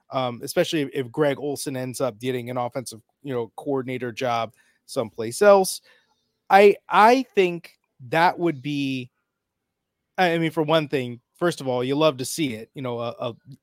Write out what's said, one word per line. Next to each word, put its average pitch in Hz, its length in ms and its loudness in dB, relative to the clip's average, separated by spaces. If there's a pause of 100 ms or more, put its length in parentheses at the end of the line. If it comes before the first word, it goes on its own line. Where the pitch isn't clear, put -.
(100)
um, 123 320 -4
especially 160 400 0
if, 135 100 -4
if 123 200 -6
Greg 147 260 0
Olson 139 380 -6
ends 127 240 -8
up 120 180 -4
getting 123 320 -6
an 123 60 -6
offensive, 120 440 -8 (220)
you 143 100 -10
know, 117 240 -6
coordinator 127 540 -6
job 117 420 -4 (340)
someplace 117 540 -6
else. 202 400 6 (680)
I, 196 260 8 (120)
I 226 340 6 (120)
think 175 440 0 (300)
that 165 300 2
would 165 240 -2
be, 135 480 -4 (1080)
I 170 200 2
mean, 165 120 0
for 160 120 -2
one 156 260 2
thing, 123 320 -4 (160)
first 170 240 -2
of 135 80 -6
all, 123 140 -2
you 131 120 -2
love 147 240 2
to 131 60 -6
see 135 300 -4
it, 110 200 -16
you 143 80 -12
know, 120 180 -6
a, 117 180 -6
a 120 160 -6 (280)